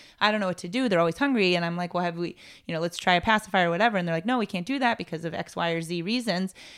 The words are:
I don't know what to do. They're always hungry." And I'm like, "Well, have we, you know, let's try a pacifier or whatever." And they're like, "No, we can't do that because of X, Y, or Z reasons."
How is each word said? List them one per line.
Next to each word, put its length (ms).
I 100
don't 80
know 80
what 120
to 100
do. 180
They're 120
always 180
hungry." 380
And 100
I'm 100
like, 200
"Well, 80
have 140
we, 180
you 80
know, 40
let's 180
try 180
a 60
pacifier 460
or 40
whatever." 260
And 100
they're 80
like, 100
"No, 120
we 80
can't 220
do 120
that 200
because 260
of 80
X, 220
Y, 160
or 100
Z 220
reasons." 500